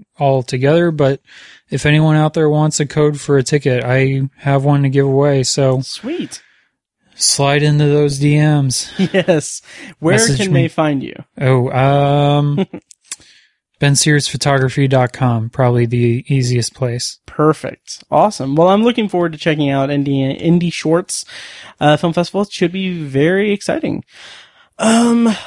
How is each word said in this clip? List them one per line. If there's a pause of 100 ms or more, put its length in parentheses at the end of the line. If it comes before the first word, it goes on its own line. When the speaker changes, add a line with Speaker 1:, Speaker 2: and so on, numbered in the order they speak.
(200)
Speaker 1:
all
together,
but (500)
if
anyone
out
there
wants
a
code
for
a
ticket,
I
have
one
to
give
away.
So
Speaker 2:
Sweet. (760)
Speaker 1:
slide
into
those
D
Ms.
Speaker 2:
<laughs>
Yes. (360)
Where
Speaker 1:
Message
Speaker 2:
can
Speaker 1:
me.
Speaker 2:
they
find
you? (260)
Speaker 1:
Oh,
um,
Speaker 2:
<laughs>
Speaker 1:
Ben
Sears
Photography
dot
com,
probably
the
easiest
place.
Speaker 2:
Perfect.
Awesome.
Well,
I'm
looking
forward
to
checking
out
Indie,
Indie
Shorts, (540)
uh,
Film
Festival.
It
should
be
very
exciting. (760)
Um, (180)